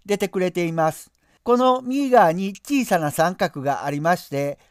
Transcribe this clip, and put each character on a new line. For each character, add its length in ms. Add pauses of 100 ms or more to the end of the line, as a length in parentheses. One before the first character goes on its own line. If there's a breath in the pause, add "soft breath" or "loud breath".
出 120
て 100
く 120
れ 120
て 140
い 80
ま 180
す。 220 (300)
こ 140
の 240
右 280
側 220
に 220
小 320
さ 140
な 120
三 240
角 260
が 240
あ 60
り 80
ま 160
し 140
て、 300 (120)